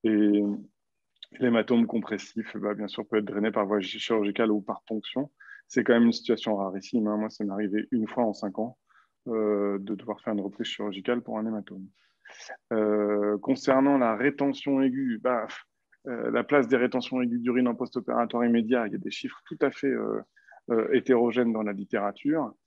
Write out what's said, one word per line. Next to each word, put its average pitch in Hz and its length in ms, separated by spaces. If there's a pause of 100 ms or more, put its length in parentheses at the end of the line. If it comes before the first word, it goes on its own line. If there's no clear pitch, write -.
Et 104 400 (960)
l'hématome 117 480
compressif, 110 680
eh 107 40
ben, 104 160
bien 104 120
sûr, 110 200
peut 110 100
être 104 80
drainé 104 260
par 104 140
voie 101 160
chirurgicale 107 720
ou 104 100
par - 220
ponction. 113 480 (360)
C'est - 160
quand 127 100
même 117 120
une 117 60
situation 110 460
rarissime, 98 500
hein. 107 100
Moi, 107 120
ça - 140
m'est 98 100
arrivé 104 380
une 110 160
fois 123 160
en 107 100
cinq 101 260
ans, 117 180 (500)
euh, 104 520
de 101 160
devoir 101 260
faire 113 120
une 101 80
reprise 101 260
chirurgicale 104 560
pour 113 160
un 110 80
hématome. 95 400 (840)
Euh, 104 680
concernant 135 580
la 113 180
rétention 139 680
aiguë, 127 400
bah, 120 260 (600)
euh, 117 240
la 117 120
place 139 240
des 123 100
rétentions 127 440
aiguës 120 200
d'urine 123 260
en 117 80
post-opératoire 120 680
immédiat, 117 420
il 98 60
y - 20
a 95 40
des 107 120
chiffres - 340
tout 160 160
à 139 100
fait, - 160
euh, 110 340 (500)
euh, 113 220
hétérogènes 120 600
dans 110 100
la 104 100
littérature. 104 800 (140)